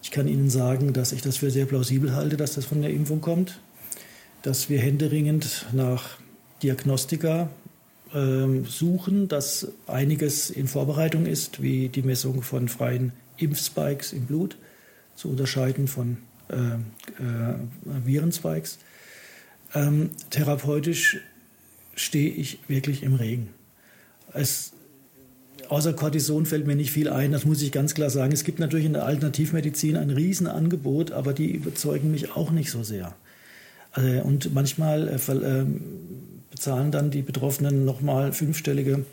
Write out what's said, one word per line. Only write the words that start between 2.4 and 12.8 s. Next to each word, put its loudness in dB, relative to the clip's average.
das -4
von 0
der 0
Impfung 0
kommt, 0
dass -2
wir 4
händeringend 2
nach 0
Diagnostika, 0
ähm, 2
suchen, 2
dass -2
einiges 0
in -2
Vorbereitung 2
ist, -4
wie 2
die -2
Messung 0
von -2
freien -2